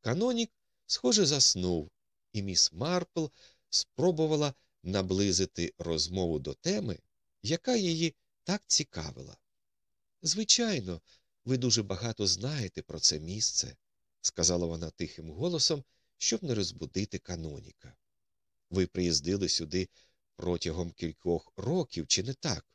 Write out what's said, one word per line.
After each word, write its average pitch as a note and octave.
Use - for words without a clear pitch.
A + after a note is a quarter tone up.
Канонік, A3+
схоже, A3
заснув, F2+
і G#2
міс F#2+
Марпл D#3+
спробувала D3+
наблизити F#2+
розмову E2
до C#2
теми, F3
яка E3+
її E3
так G3
цікавила. C2+
«Звичайно, F3
ви B2+
дуже A#2
багато G2+
знаєте G#2+
про D#2
це -
місце», E2
сказала F2
вона E2
тихим D#2+
голосом, D3
щоб -
не C3
розбудити F#2+
каноніка. D2+
«Ви F#2
приїздили F2
сюди F2
протягом E2+
кількох -
років, A2+
чи -
не B2+
так?» A2+